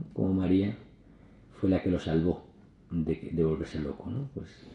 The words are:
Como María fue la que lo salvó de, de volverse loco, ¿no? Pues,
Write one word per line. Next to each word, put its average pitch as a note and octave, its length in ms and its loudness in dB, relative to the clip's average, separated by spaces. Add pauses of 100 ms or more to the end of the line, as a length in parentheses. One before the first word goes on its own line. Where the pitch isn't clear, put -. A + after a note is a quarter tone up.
(120)
Como F#2+ 220 0
María F#2+ 420 4 (800)
fue - 160 0
la F2+ 120 4
que - 80 0
lo E2+ 100 2
salvó D#2+ 460 0 (460)
de, D#2+ 400 -2
de D#2+ 140 2
volverse D#2 340 -2
loco, D2 320 -6
¿no? C3+ 220 -6
Pues, - 160 -10 (260)